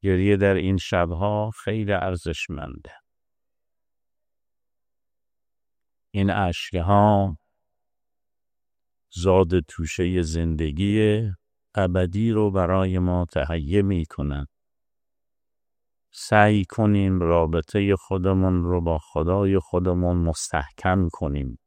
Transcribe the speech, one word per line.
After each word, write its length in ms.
گریه 360
در 160
این 240
شبها 720
خیلی 400
ارزشمنده. 1000
این 180
اشکها 1080
زاد 500
توشهٔ 640
زندگی 1000
ابدی 560
رو 200
برای 480
ما 260
تهیه 560
می‌کنند. 680
سعی 540
کنیم 560
رابطهٔ 760
خودمون 680
رو 180
با 160
خدای 640
خودمون 580
مستحکم 960
کنیم. 560